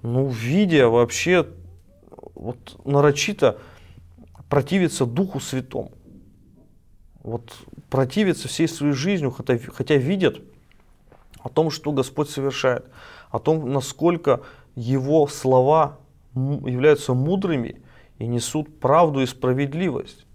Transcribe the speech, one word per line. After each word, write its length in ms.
ну, 260
видя 600
вообще, 580
вот, 240
нарочито 720
противиться 560
Духу 340
Святому. 520
Вот, 320
противиться 560
всей 200
своей 260
жизнью, 360
хотя, 300
хотя 360
видят 460
о 100
том, 200
что 220
Господь 400
совершает, 540
о 80
том, 340
насколько 680
Его 520
слова 720
м-, 320
являются 460
мудрыми 680
и 80
несут 520
правду 420
и 40
справедливость. 1080